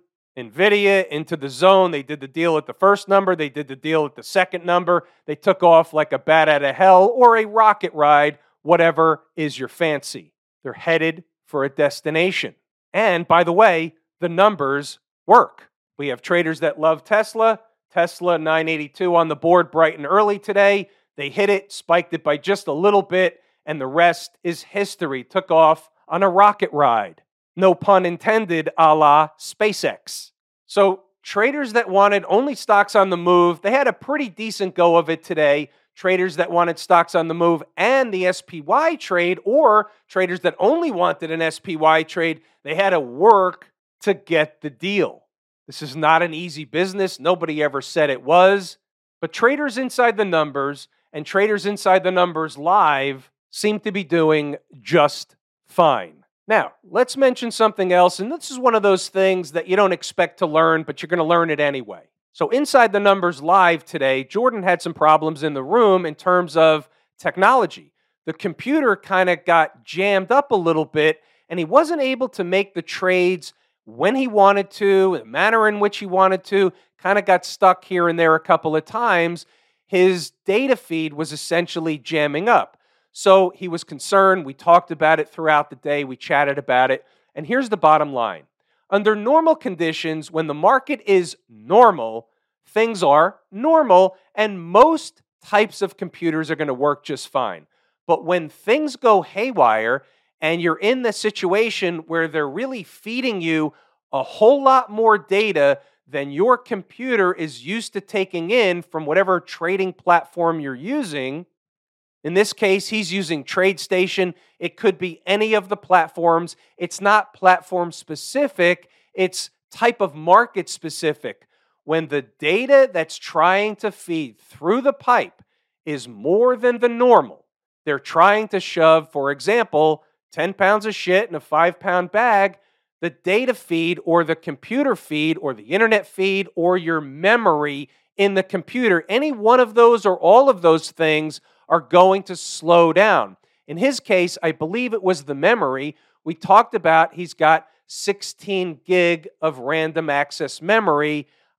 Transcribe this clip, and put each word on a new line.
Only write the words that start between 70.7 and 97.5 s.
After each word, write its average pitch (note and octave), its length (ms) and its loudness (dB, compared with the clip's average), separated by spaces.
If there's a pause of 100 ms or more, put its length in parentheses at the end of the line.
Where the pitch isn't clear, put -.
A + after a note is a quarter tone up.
bit, D#3 360 -2 (260)
and E3+ 120 -8
he E3 60 -4
wasn't D4+ 360 0
able C4 280 -4
to - 140 -10
make F#3+ 300 -2
the E3+ 80 -8
trades F#3 720 -2 (320)
when C#3 300 -2
he C4 120 -2
wanted G3+ 420 2
to, F#3+ 480 0
the A2 80 -14
manner G#3 420 0
in G#3 120 -2
which G3+ 180 -2
he G#3 80 -12
wanted F#3+ 400 0
to, G3 260 0 (300)
kinda G3 200 0
got F#3 240 0
stuck - 400 0
here F3 220 -2
and E3 120 -2
there D#3+ 160 4
a D#3 40 0
couple D#3+ 360 -2
of D#3 100 -4
times. F3 600 -2 (400)
His F#3 460 0 (140)
data B3 300 0
feed D#3+ 380 -8
was D3 180 -10
essentially E3 640 -6
jamming D3+ 500 -4
up. F3+ 300 0 (340)
So F#3+ 440 4
he F#3+ 120 -12
was E3 160 -10
concerned. F#3+ 640 0
We C3+ 80 -14
talked F3 380 2
about D#3 280 2
it D3+ 80 -6
throughout D#3 440 -2
the C#3+ 40 -20
day. D3 280 -4
We C3 120 -12
chatted C#3+ 440 -2
about C3 320 0
it. C3 120 -4 (300)
And D3+ 140 -14
here's B3 220 -4
the G#3 80 -4
bottom D3+ 360 2
line. G#2 300 -6 (480)
Under G#3 240 0
normal D#4 400 0
conditions, D#3+ 760 -6
when D#3+ 160 -4
the D3 80 -6
market B3 540 0
is F#3 280 0 (140)
normal, A#2+ 800 2 (400)
things A3 340 -2
are D#3+ 380 4 (120)
normal, G#3+ 640 4 (200)
and G#3 260 -4
most A#3+ 640 2 (200)
types G#3+ 380 -2
of F#3+ 160 -6
computers D#3+ 540 -6
are D#3+ 40 -4
gonna C#3+ 200 -6
work C#3 280 -2
just - 260 -10
fine. G2 360 -6 (400)